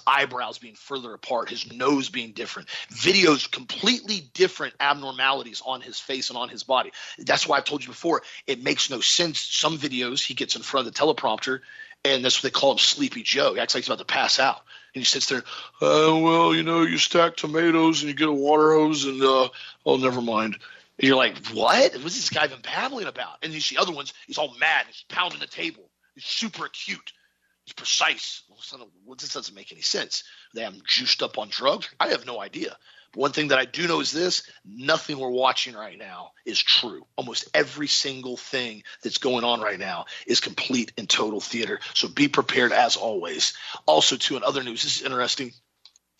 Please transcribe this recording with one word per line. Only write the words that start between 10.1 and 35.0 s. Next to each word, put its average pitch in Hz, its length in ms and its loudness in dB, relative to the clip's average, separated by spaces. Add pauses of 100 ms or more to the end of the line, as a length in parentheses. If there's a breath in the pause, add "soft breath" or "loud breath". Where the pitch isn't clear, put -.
he 135 100 -6
gets 120 220 -4
in 113 60 -12
front 123 260 -2
of 107 40 -10
the - 60 -8
teleprompter 131 640 0 (440 loud breath)
and 135 200 2
that's - 180 2
what 131 100 -2
they - 60 -2
call 139 140 6
him, 110 60 0
Sleepy 127 440 0
Joe. 131 320 2
He 117 60 -2
acts 120 140 0
like 123 100 -2
he's - 40 -8
about 113 100 -2
to - 60 -14
pass - 340 2
out. 131 240 2 (320 loud breath)
And 135 60 -6
he 123 40 -2
sits - 220 2
there, 127 160 -2 (380 loud breath)
"Uh, 151 360 6
well, 165 380 6
you 165 80 2
know, 165 200 2
you 165 160 0
stack 170 380 4
tomatoes 160 680 2
and 147 60 -4
you 143 60 -6
get 156 140 2
a 151 40 2
water 151 420 6
hose 151 300 4
and, 135 180 0
uh, 131 260 6 (380 loud breath)
oh, 139 100 6
never 127 240 0
mind." 110 380 0 (400 loud breath)
And 135 100 4
you're 131 80 8
like, 123 320 2
"What? 120 460 4
What's 175 200 -8
this 254 160 -4
guy 151 160 0
been 135 140 -12
babbling 226 460 -6
about?" 104 360 -10
And 160 100 -8
you 151 80 -8
see - 160 -4
other 180 160 2
ones, 143 200 -10 (140 loud breath)
he's 135 120 -8
all 139 220 -4
mad. 147 260 2
He's - 220 -20
pounding 165 320 -4
the 156 60 -10
table. - 440 -10 (240)
He's - 120 -18
super 165 400 -6
acute. - 460 -12 (520)
He's - 80 -20
precise. - 760 -2
Well, - 120 -20
son 127 220 -18
of, 107 60 -20 (160)
well, 127 120 -20
this 139 160 -12
doesn't 104 220 -10
make 101 180 -20
any - 80 -20
sense. - 420 -4 (300 loud breath)
They 113 100 -8
have 101 120 -8
him 98 120 -20
juiced - 360 0
up - 160 -4
on 117 100 -8
drugs. 143 400 -2 (100)
I - 100 0
have 160 180 -2
no 120 120 -8
idea. - 380 -10 (360 soft breath)
But - 80 -10
one 139 120 2
thing 151 160 -2
that 135 100 4
I 131 60 2
do 170 240 -4
know 160 120 0
is 131 120 -2
this, 180 300 0 (220 loud breath)
nothing 143 540 -2